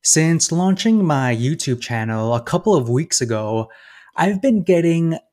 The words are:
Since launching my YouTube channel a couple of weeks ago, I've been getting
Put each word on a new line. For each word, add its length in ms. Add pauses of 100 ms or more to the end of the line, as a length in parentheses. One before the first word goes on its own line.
Since 480
launching 540
my 320
YouTube 460
channel 520
a 80
couple 320
of 140
weeks 320
ago, 500 (460)
I've 260
been 220
getting 540 (160)